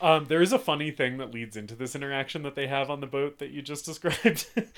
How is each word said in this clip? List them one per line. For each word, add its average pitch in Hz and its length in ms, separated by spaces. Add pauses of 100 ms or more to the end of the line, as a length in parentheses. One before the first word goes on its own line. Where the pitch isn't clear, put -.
Um, 160 240
there 156 180
is 190 100
a 262 60
funny 151 320
thing 131 280
that 127 140
leads 117 240
into 107 200
this 123 180
interaction 139 480
that 143 140
they 139 100
have 135 240
on 143 100
the 139 60
boat 139 320
that 139 120
you 143 120
just 143 220
<laughs> - 20
described, 160 600 (320)